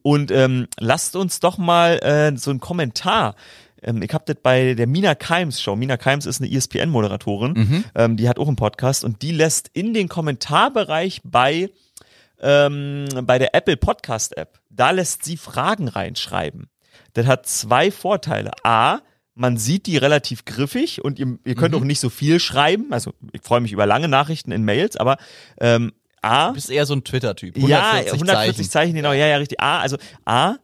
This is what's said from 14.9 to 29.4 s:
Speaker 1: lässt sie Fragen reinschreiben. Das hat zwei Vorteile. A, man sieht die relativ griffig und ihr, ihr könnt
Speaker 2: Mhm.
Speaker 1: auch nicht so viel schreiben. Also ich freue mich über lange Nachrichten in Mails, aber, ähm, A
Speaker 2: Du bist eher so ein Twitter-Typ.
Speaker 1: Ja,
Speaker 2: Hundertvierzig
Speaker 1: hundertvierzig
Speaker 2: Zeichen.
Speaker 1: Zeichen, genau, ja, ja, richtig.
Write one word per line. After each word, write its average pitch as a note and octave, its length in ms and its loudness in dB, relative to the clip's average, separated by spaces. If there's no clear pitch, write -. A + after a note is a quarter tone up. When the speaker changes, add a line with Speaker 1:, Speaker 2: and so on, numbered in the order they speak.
Speaker 1:
lässt - 340 -4
sie E3 100 -8
Fragen D#3+ 540 -4
reinschreiben. F2+ 800 -8
Das A#2 120 0
hat C3 220 2
zwei C3 440 0
Vorteile. A2 600 -4
A, A#2 360 4
man B2 220 0
sieht C3 300 -2
die E3 100 0
relativ C#3 480 2
griffig C#3+ 580 -4
und C3+ 160 -4
ihr, B2+ 240 -4
ihr B2+ 120 -4
könnt B2+ 200 2
Speaker 2:
Mhm. B2+ 60 0
Speaker 1:
auch C3 40 0
nicht C#3+ 140 0
so B2+ 100 -2
viel D#3 300 0
schreiben. F3 540 0
Also - 180 -6
ich - 80 -14
freue A#2+ 200 0
mich A2+ 120 -4
über G2+ 120 2
lange B2+ 220 2
Nachrichten C#3+ 440 0
in G#2+ 120 -2
Mails, B2+ 320 0
aber, C3 220 0
ähm, A#2 320 2
A C3+ 240 4
Speaker 2:
Du A#3+ 80 -4
bist C#3 160 -10
eher C#3+ 160 0
so C#3+ 80 -2
ein C3 80 -2
Twitter-Typ. A2+ 540 -6
Speaker 1:
Ja, - 40 0
Speaker 2:
Hundertvierzig D3 260 -2
Speaker 1:
hundertvierzig A2+ 360 2
Speaker 2:
Zeichen. - 20 -10
Speaker 1:
Zeichen, D#3+ 240 2
genau, D3 180 0
ja, C#3+ 140 4
ja, D3 100 4
richtig. C#3+ 240 -4